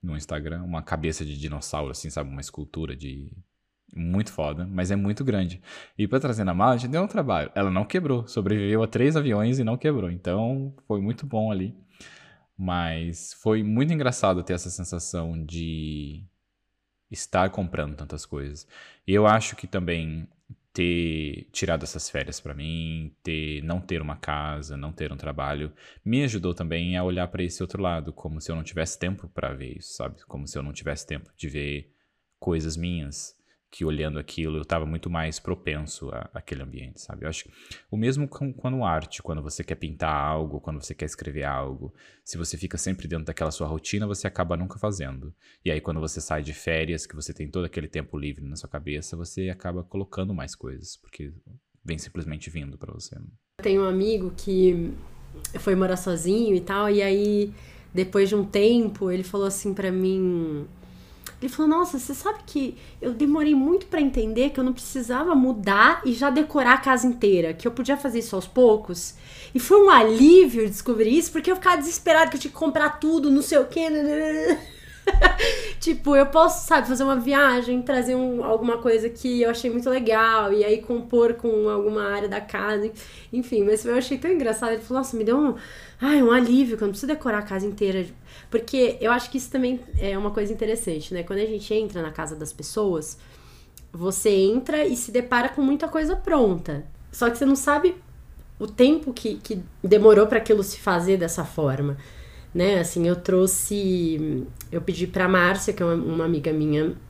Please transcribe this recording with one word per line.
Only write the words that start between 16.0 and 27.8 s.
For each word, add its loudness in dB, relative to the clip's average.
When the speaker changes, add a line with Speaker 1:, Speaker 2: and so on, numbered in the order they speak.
Speaker 1:
estar -2
comprando -6
tantas -12
coisas. -12
E 2
eu 6
acho 2
que -16
também -6
ter -4
tirado -4
essas -12
férias -8
pra -12
mim, -8
ter, -8
não -6
ter -6
uma -10
casa, -8
não -10
ter -10
um -12
trabalho, -8
me -2
ajudou -4
também -4
a -2
olhar -4
pra -8
esse -8
outro -8